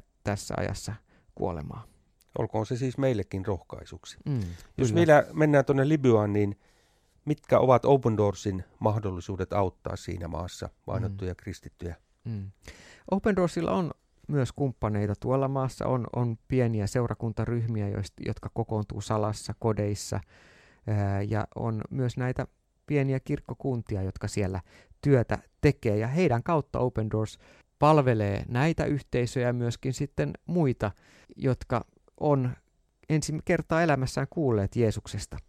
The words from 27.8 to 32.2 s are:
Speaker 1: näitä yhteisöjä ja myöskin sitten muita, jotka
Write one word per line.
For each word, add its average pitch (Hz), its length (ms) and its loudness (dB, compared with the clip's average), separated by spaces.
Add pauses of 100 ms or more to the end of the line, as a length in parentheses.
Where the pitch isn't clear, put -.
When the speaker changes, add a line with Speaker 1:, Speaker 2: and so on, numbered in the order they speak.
Speaker 1:
näitä 151 360 0
yhteisöjä 127 640 -2
ja 123 60 2
myöskin 120 400 -4
sitten 147 400 -4 (140)
muita, 143 440 0 (460)
jotka 127 480 -2 (360)